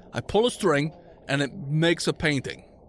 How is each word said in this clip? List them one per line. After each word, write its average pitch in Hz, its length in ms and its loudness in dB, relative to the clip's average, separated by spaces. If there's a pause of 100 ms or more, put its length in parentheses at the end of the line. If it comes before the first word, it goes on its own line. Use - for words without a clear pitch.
(140)
I - 80 -4
pull 214 240 2
a 240 60 2
string, 156 420 0 (340)
and 143 140 0
it 135 120 -4
makes 156 540 0
a 156 60 2
painting, 143 520 -4 (240)